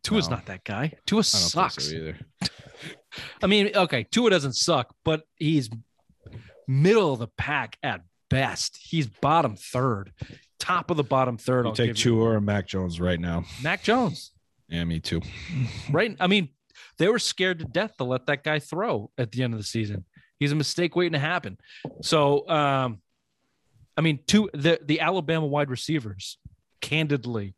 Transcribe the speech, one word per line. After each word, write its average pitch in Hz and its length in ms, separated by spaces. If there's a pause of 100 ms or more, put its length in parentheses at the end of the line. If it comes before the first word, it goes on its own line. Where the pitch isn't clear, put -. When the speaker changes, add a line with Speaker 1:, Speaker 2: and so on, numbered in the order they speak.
Speaker 1:
Tua's 196 260
Speaker 2:
No. 123 60
Speaker 1:
not - 120
that 92 180
guy. 120 260 (140)
Tua 208 140
Speaker 2:
I - 20
don't - 20
think - 0
so - 240
Speaker 1:
sucks. 143 460
Speaker 2:
either. 80 240 (640)
Speaker 1:
<laughs> - 600
I 196 60
mean, 208 260
okay, 160 380
Tua 233 180
doesn't 139 280
suck, 147 360 (120)
but 156 160 (160)
he's 147 320 (1000)
middle 165 440
of 120 80
the 113 80
pack 139 560
at 107 180 (280)
best. - 520
He's 156 260
bottom 139 500
third, 113 560 (440)
top 175 320
of 175 60
the 147 80
bottom 127 340
third. 127 280
Speaker 2:
You 113 40
Speaker 1:
I'll 110 60
Speaker 2:
take 120 120
Speaker 1:
give 113 100
you. - 60
Speaker 2:
Tua 113 320
or 107 60
Mac 101 260
Jones 90 340
right 90 180
now? 85 240 (180)
Speaker 1:
Mac 165 220
Jones. 220 480 (380)
Speaker 2:
Yeah, 85 160
me 80 160
too. 82 200 (680)
Speaker 1:
Right. 196 280
I 180 80
mean, 185 220 (480)
they 170 120
were 233 100
scared 185 400
to 160 60
death 175 320
to 127 80
let 127 220
that 143 160
guy 151 160
throw 151 580
at 117 140
the 123 120
end 120 100
of 110 60
the 101 60
season. 104 400 (340)
He's 143 140
a - 20
mistake 156 400
waiting 175 180
to 147 60
happen. 147 380 (460)
So, 143 440
um, 135 540 (960)
I 156 40
mean, 156 240
two, 208 280
the, 156 280
the 151 200
Alabama 160 460
wide 143 220
receivers 117 680 (420)
candidly 120 800